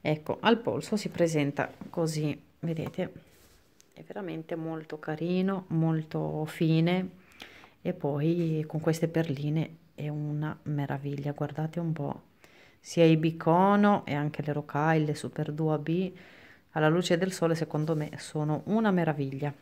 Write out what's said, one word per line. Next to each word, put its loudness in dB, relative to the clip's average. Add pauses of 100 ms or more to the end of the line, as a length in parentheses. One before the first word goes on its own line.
Ecco, -2
al 4
polso -4
si -4
presenta 0 (180)
così, -4 (200)
vedete? -6 (800)
È -20
veramente -10
molto -8
carino, -2
molto 0
fine 2 (720)
e -4
poi 0
con -4
queste 0
perline -2 (100)
è -6
una -4
meraviglia, -4
guardate -4
un -2
po'. -6 (560)
Sia 4
i 10
bicono 4
e -2
anche -2
le -2
rocaille, 2
le 0
super -6
due 0
A 0
B, 0 (600)
alla 4
luce 4
del 0
sole 2
secondo -2
me -4
sono -2
una 2
meraviglia. 0